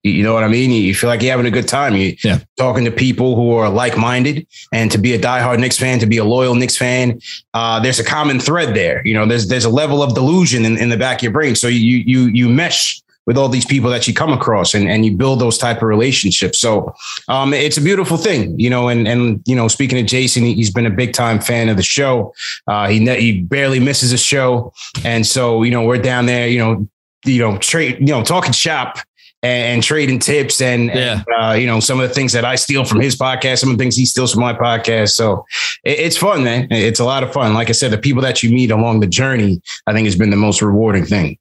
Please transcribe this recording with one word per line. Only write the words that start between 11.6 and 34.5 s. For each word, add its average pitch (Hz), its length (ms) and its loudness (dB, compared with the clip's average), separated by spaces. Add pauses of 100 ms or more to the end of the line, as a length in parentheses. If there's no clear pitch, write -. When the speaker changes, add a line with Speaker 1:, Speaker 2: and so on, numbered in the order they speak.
Speaker 1:
you, 120 380 2
you, 127 220 4
you 120 200 2
mesh - 540 0 (240)
with 139 120 2
all 135 120 2
these 127 160 0
people 127 240 0
that 120 180 -2
you - 60 -2
come - 180 0
across, 107 420 0
and, 101 160 0
and 110 160 2
you 107 60 2
build 127 300 0
those 117 160 0
type 120 200 -2
of 113 60 -2
relationships. 107 800 0
So, 107 340 -2 (320)
um, 135 260 0
it's 151 240 0
a 147 40 0
beautiful 175 340 0
thing, 135 420 -2
you 120 120 2
know, 123 180 0
and, 120 180 2
and, 120 400 0
you 127 80 0
know, 117 140 2
speaking 131 320 -2
of 110 60 0
Jason, 127 380 0
he, 120 100 2
he's 104 180 0
been 117 140 0
a 113 40 0
big 113 220 -2
time 113 300 -2
fan 117 260 -2
of 107 80 2
the 92 80 0
show. 127 500 -2 (340)
Uh, 104 200 -2
he 110 140 2
ne-, 127 180 2
he 110 220 2
barely 135 400 0
misses 127 320 0
a 123 40 0
show. 127 540 0 (320)
And 117 240 0
so, 117 360 0
you 120 80 2
know, 120 120 0
we're 123 180 2
down 123 240 0
there, 123 220 0
you 120 120 0
know, 110 280 0 (380)
you 127 140 2
know, 107 180 0
trade, 156 420 -2
you 139 60 2
know, 147 180 2
talking 170 300 0
shop 147 440 -4 (460)
and, 120 300 0
and 120 100 0
trading 135 360 0
tips 139 420 0
and, 120 240 0
Speaker 2:
Yeah. 117 420 -2
Speaker 1:
and, 117 100 -2
uh, 113 220 0
you 123 80 0
know, 113 140 0
some 131 180 0
of 127 80 0
the 123 80 -6
things 135 160 0
that 120 140 0
I 127 100 0
steal 135 300 -2
from 107 160 0
his 131 160 0
podcast, 131 400 -2
some 131 140 0
of 113 60 0
the 127 60 0
things 120 140 0
he 127 80 2
steals 123 260 0
from 113 80 0
my 120 140 0